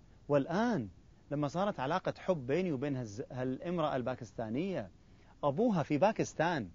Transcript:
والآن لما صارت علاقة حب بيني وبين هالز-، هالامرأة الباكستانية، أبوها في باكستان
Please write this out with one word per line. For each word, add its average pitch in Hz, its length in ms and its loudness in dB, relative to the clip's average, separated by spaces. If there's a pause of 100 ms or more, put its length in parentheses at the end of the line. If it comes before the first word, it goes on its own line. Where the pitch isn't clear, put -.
(280)
والآن 147 600 2 (420)
لما 143 180 -2
صارت 185 320 -2
علاقة 147 380 -2
حب 151 280 -2
بيني 170 260 2
وبين 139 240 -2
هالز-، 113 260 -6 (100)
هالامرأة 143 640 -2
الباكستانية، 123 920 -4 (540)
أبوها 170 380 4
في 185 160 2
باكستان 165 760 2